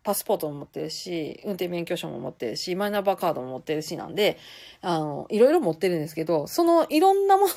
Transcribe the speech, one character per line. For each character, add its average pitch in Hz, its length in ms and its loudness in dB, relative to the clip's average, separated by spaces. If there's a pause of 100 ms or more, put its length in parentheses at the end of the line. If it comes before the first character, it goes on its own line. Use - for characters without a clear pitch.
パ 208 100 -2
ス - 100 -4
ポ - 120 0
ー - 20 -8
ト 156 120 -4
も 143 100 -10
持 143 60 -14
っ - 20 -20
て - 140 -10
る 156 80 -6
し、 165 540 -8
運 208 80 -8
転 180 160 -4
免 175 160 -4
許 170 140 -4
証 165 120 -8
も 135 100 -10
持 139 100 -8
っ - 40 -12
て 117 180 -6
る - 60 -8
し、 180 180 -6
マ 202 120 -2
イ 202 40 -2
ナ 202 100 -2
ン - 20 -8
バ 190 140 0
ー - 20 -20
カ 175 120 0
ー - 20 -2
ド 135 80 -6
も 127 80 -10
持 131 100 -10
っ - 20 -14
て 156 140 -4
る 156 60 -4
し 156 160 -10
な - 100 -10
ん - 80 -12
で、 196 220 2 (440)
あ 175 180 -2
の、 147 300 -6
い 214 80 -2
ろ 247 120 8
い 311 40 6
ろ 359 60 4
持 185 120 2
っ 156 40 -2
て 185 140 0
る 175 80 0
ん - 20 -2
で 151 80 -4
す - 80 -14
け 160 80 -4
ど、 160 240 0
そ - 160 0
の 339 260 6
い 302 100 2
ろ 381 140 6
ん 392 140 2
な 392 100 6
も 392 100 4
の 349 100 -2